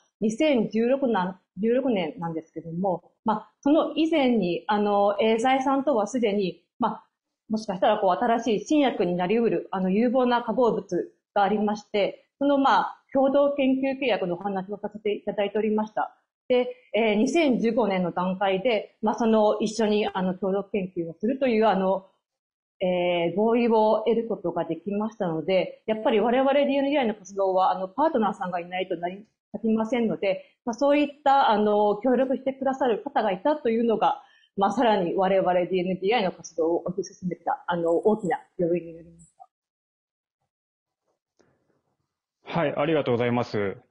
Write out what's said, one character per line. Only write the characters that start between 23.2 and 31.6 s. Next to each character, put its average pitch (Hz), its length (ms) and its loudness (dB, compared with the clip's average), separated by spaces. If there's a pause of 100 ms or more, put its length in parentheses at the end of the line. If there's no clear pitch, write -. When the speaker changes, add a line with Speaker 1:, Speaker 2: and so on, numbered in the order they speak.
Speaker 1:
ー、 - 20 -8
合 226 220 2
意 240 100 2
を 220 380 2
得 233 100 2
る 226 120 -2
こ 190 100 -6
と 170 140 -6
が 170 140 -4
で 160 120 -6
き 202 140 -8
ま 214 200 -4
し - 60 -20
た 190 100 -2
の 160 180 -4
で、 185 400 -2
や 220 100 -2
っ 220 40 -8
ぱ 240 120 0
り 214 80 2
我 233 180 2
々 269 160 2
デ 277 120 4
ィ - 20 -2
ー 254 40 0
エ 277 100 2
ヌ 277 80 0
デ 294 60 0
ィ - 20 2
ー 277 40 2
ア - 20 0
イ 220 40 0
の 208 80 -2
活 196 200 -20
動 196 180 0
は、 185 180 2
あ 185 60 -2
の、 185 100 -6
パ 285 200 0
ー 320 60 0
ト 240 60 0
ナ 196 120 0
ー - 20 -8
さ 185 140 -6
ん 180 40 -6
が 180 80 -4
い 170 60 -10
な 180 160 -8
い 190 80 -6
と 170 80 -14
成 175 120 -6
り 202 160 -12 (280)
立 220 140 -4
ち 220 60 2
ま 220 120 0
せ 240 140 -2
ん 226 80 0
の 165 100 -2
で、 190 260 -2 (220)
ま 240 60 -4
あ、 - 20 -6
そ 277 160 0
う 294 80 4
い 294 80 2
っ - 20 -10 (160)
た、 269 260 4
あ 208 80 4
の、 208 460 2